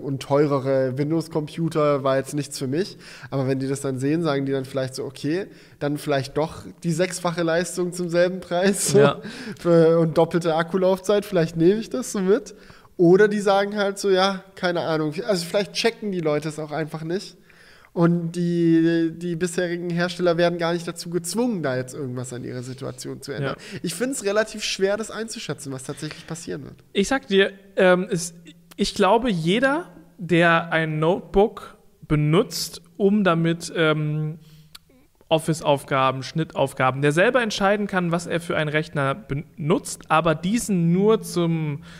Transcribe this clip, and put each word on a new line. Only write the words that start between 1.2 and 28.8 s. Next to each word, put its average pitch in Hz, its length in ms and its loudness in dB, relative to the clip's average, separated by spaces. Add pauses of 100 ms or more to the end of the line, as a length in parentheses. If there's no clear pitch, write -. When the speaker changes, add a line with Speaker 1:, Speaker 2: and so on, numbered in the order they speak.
Speaker 1:
war 135 140 2
jetzt 135 160 -4
nichts 147 240 -6
für 139 100 -6
mich.“ 156 300 -4 (320)
Aber 135 180 -2
wenn 135 120 0
die 131 80 -4
das 135 140 -4
dann 131 180 -4
sehen, 151 240 0
sagen 139 220 0
die 135 80 -2
dann 135 120 -4
vielleicht 131 300 -6
so, 135 100 -8
„Okay, 156 420 -6 (320)
dann 147 180 -2
vielleicht 139 400 -2
doch 156 260 -4 (200)
die 170 100 0
sechsfache 175 500 -2
Leistung 175 500 -2
zum 175 160 -6
selben 180 300 2
Preis, 185 520 0
so, 139 80 8
Speaker 2:
Ja. 143 220 4 (380)
Speaker 1:
für, 165 400 6
und 160 180 2
doppelte 165 380 2
Akkulaufzeit, 185 680 0
vielleicht 170 320 0
nehme 185 220 4
ich 220 100 -10
das 254 220 -6
so 214 80 -4
mit.“ 190 360 0 (420)
Oder 185 300 8
die 208 120 0
sagen 202 380 2
halt 196 200 0
so, 202 140 0
„Ja, 190 320 2 (120)
keine 175 260 -2
Ahnung.“ 156 320 -2 (120)
Also 180 200 0
vielleicht 202 280 -2
checken 226 380 -2
die 180 80 -4
Leute 151 300 -2
es 151 100 -12
auch 151 120 -10
einfach 156 320 -6
nicht. 175 320 -8 (580)
Und 170 440 2
die, 165 800 2
die 175 180 -6
bisherigen 175 540 -4
Hersteller 175 480 0
werden 170 200 2
gar 170 160 -2
nicht 170 140 -4
dazu 170 220 -10
gezwungen, 185 520 -2
da 131 140 -2
jetzt 127 180 -6
irgendwas 127 380 -8
an 123 140 -10
ihrer 123 180 -8
Situation 131 580 -12
zu 139 120 -10
ändern. 135 220 -4 (180)
Speaker 2:
Ja. 180 100 -10
Speaker 1:
Ich 175 120 -4
find's 254 280 -6
relativ 214 400 -2
schwer, 196 320 -2
das 214 160 -8
einzuschätzen, 214 640 -10
was 131 100 -12
tatsächlich 151 420 -12
passieren 160 380 -10
wird. 123 120 -18 (180)
Speaker 2:
Ich 196 160 2
sag 269 180 -2
dir, 196 240 4 (240)
ähm, 185 340 6
es, - 240 -4 (440)
ich - 180 0